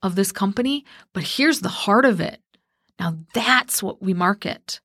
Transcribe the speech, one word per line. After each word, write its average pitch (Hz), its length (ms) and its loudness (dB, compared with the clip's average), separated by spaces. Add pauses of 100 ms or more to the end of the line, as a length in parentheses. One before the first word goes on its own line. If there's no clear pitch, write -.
of 185 140 -2
this 190 160 0
company, 247 540 -2 (260)
but 175 120 -6
here's 285 380 0
the 185 80 -2
heart 220 360 2
of 202 160 4
it." - 200 -6 (580)
Now 165 180 -2 (160)
that's 240 480 0
what 196 200 -6
we 190 120 0
market - 720 -2